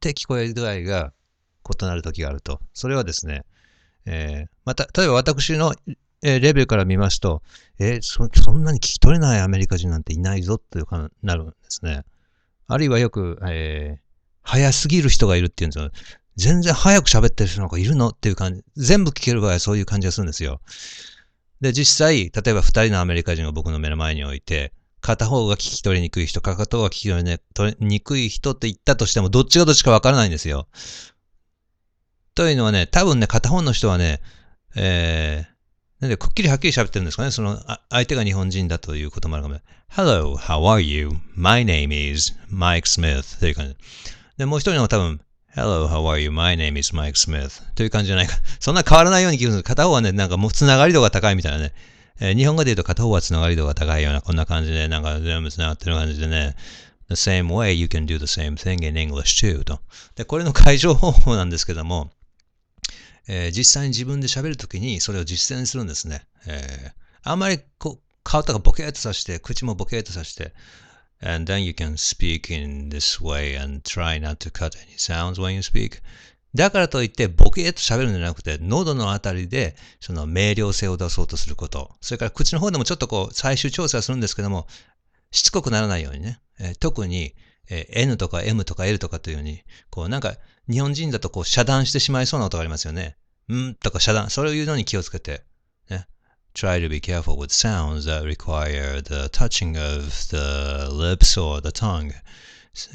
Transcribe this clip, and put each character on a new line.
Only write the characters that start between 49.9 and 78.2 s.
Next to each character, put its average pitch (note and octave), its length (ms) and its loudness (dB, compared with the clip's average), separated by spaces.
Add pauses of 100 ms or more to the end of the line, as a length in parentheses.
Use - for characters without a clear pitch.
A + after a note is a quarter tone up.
は B2+ 80 4
ね、 G#2 100 2
な G2 160 0
ん - 20 -4
か F2+ 80 -2
も G#2 120 0
う - 20 0
つ - 140 2
な C3+ 140 6
が D3 100 6
り F3+ 40 4
度 D3+ 100 6
が G#2 100 6
高 G#2 180 2
い F#2+ 60 2
み F2+ 60 -2
た D#2 80 -2
い - 20 -4
な D2 60 -4
ね。 D2+ 140 -6 (480)
え F#2+ 100 0
ー、 G2+ 60 0
日 C3+ 100 4
本 D3+ 80 2
語 D#3+ 80 2
で C#3 40 2
言 A#2 80 2
う - 20 0
と F2+ 80 -2
片 F#2+ 180 0
方 A#2 80 2
は F#2+ 120 4
つ - 100 -4
な D#2+ 80 0
が E2+ 80 2
り E2+ 80 2
度 D#2 100 0
が D2 80 -2
高 D#2 240 -2
い D2+ 40 0
よ D2 80 0
う - 20 0
な、 C#2+ 100 -2
こ E2+ 100 -4
ん E2 40 0
な E2 100 0
感 D#2+ 180 -2
じ D#2+ 80 -4
で、 D#2 160 -4
な D#2 120 -4
ん - 20 -8
か D2+ 180 -4
全 E2 220 -4
部 D#2 80 -8
つ D#2 80 -12
な E2 80 -2
が D#2 60 -4
っ D2+ 40 -6
て - 100 -12
る E2 100 -2
感 D#2 120 -2
じ D2 100 -6
で D#2 80 -4
ね。 D2+ 300 -4 (520)
「The F#2+ 60 -4
same F#2 340 0
way G2+ 240 0
you E2+ 140 0
can D#2+ 200 -2
do D#2+ 120 -4
the D2 60 -8
same D2+ 320 -6
thing F2+ 300 -4
in D2+ 80 -4
English D2 460 -2
too」 D#2+ 240 0
と。 - 160 -6 (360)
で、 A#2 80 -10
こ D3+ 140 -4
れ F3 60 -4
の D3 80 0
解 C#3+ 260 12
消 E3 160 4
方 D#3 180 6
法 A#2+ 240 10
な F#2 80 0
ん F2 60 -2
で E2+ 80 -4
す - 80 -4
け F2 80 -4
ど D#2+ 100 -8
も、 E2 260 -6 (1160)
え F2+ 220 -6
ー、 - 40 -4
実 B2+ 280 0
際 C#3+ 40 -4
に C#3 40 -2
自 B2 160 -6
分 C#3 160 -6
で C3 60 -4
喋 C3+ 240 -6
る D3 60 -8
と - 100 -12
き F#2+ 140 -10
に A2 200 -6
そ G#2+ 120 -4
れ G2 60 -4
を F2 60 -4
実 F2+ 320 -4
践 B2+ 100 -6
す C3 100 -8
る B2 80 -6
ん - 20 -8
で D2+ 80 -12
す - 120 -10
ね。 D2+ 200 -12 (200)
え C2+ 460 -14
ー、 - 0 - (300)
あ D#3 120 -6
ん F#3 40 -4
ま F#3+ 100 -2
り F3 100 -2 (200)
こ D3+ 220 -10
う、 - 20 -20 (200)
顔 D3+ 200 0
と C#3+ 100 -2
か A2 60 -2
ボ - 140 8
ケ D#3 120 0
ー D3+ 40 -8
っ - 40 -10
と - 80 -14
さ G#2+ 120 -6
し - 120 -8
て、 F2 160 -10
口 - 240 -8
も A2+ 100 -4
ボ F#2 120 -6
ケ A#2 120 -4
ー - 20 -4
っ - 40 -10
と F#2 80 -14
さ E2 120 -10
し - 100 -16
て、 D#2 200 -14 (680)
「And E2 300 -6
then G2 100 -2
you F2 120 -6
can D#2 220 -8
speak - 600 -4
in C#2+ 360 -10
this - 300 -4
way C#2+ 400 -6
and C#2 200 -10
try E2 400 -6
not D2+ 160 -8
to - 160 -14
cut - 240 -8
any - 220 -20
sounds F2+ 420 -6
when F#2+ 140 -4
you G2 60 -6
speak」。 - 400 0 (540)
だ F3+ 160 4
か G3 80 -2
ら F3 100 2
と B2+ 140 -2
い A#2 40 0
っ - 20 -4
て、 A#2+ 180 -2
ボ - 240 12
ケ E3+ 160 4
ー F3+ 40 0
っ - 20 -8
と - 80 -10
喋 A#2 220 0
る B2 80 -2
ん - 20 -2
じ F#2 60 -4
ゃ - 20 -4